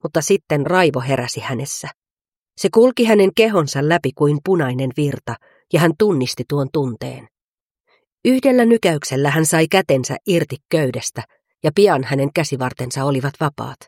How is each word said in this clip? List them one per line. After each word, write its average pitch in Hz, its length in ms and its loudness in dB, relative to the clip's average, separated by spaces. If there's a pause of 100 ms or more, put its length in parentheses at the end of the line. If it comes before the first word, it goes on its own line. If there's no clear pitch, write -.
Mutta 160 180 -4
sitten 151 460 -2
raivo 165 340 2
heräsi 123 400 -4
hänessä. - 480 -10 (680)
Se - 180 -4
kulki 240 300 4
hänen 208 320 4
kehonsa 165 520 0
läpi 165 240 0
kuin 147 320 0
punainen 131 520 -2
virta, 139 380 -4 (380)
ja 131 80 4
hän 165 180 4
tunnisti 143 500 0
tuon 143 240 -4
tunteen. 127 560 -6 (960)
Yhdellä 254 400 4
nykäyksellä 151 680 0
hän 160 160 0
sai 160 220 2
kätensä 143 480 0 (100)
irti 160 300 -2 (140)
köydestä, 127 520 -4 (400)
ja 156 120 0
pian 180 300 4
hänen 139 280 -2
käsivartensa 131 720 -6
olivat 139 360 -2
vapaat. 135 480 -6